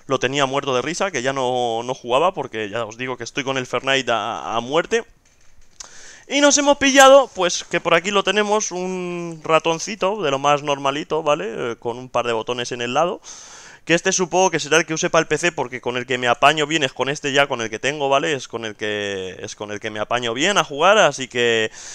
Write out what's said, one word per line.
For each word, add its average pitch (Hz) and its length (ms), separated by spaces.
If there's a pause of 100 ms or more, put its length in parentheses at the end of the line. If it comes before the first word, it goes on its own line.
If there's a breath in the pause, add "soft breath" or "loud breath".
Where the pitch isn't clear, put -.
lo 135 120
tenía 135 280
muerto 135 280
de 123 60
risa, 175 300
que 139 100
ya 131 120
no, 123 500
no 123 100
jugaba, 139 400
porque 110 360
ya 113 140
os 110 140
digo 127 180
que 117 80
estoy 131 200
con 135 140
el 127 100
Fortnite 131 440
a, 104 440
a 117 40
muerte. 165 460 (1200 loud breath)
Y 277 140
nos 285 180
hemos 285 200
pillado, 269 580
pues, 180 300
que 170 160
por 170 140
aquí 175 140
lo 202 140
tenemos, 208 480
un 180 720
ratoncito 170 800
de 147 100
lo 135 80
más 143 240
normalito, 143 580
¿vale? 156 500
Eh, 113 60
con 120 200
un 127 100
par 120 180
de 120 80
botones 120 380
en 123 100
el 120 120
lado. 175 260 (680 loud breath)
Que 160 80
este 185 200
supongo 185 360
que 160 120
será 147 160
el 170 80
que 160 80
use 170 160
para 160 140
el - 40
P 156 100
C, 175 140
porque 127 300
con 123 160
el 123 80
que 127 120
me 123 120
apaño 147 360
bien 156 180
es 127 100
con 127 160
este 143 240
ya, 143 140
con 131 120
el 113 100
que 107 100
tengo, 139 280
¿vale? 143 240
Es 135 160
con 113 160
el 107 140
que, 101 640
es - 160
con 104 160
el 101 80
que 110 80
me 107 100
apaño 117 340
bien 175 240
a 165 60
jugar, 156 340
así 139 300
que 117 420 (260 loud breath)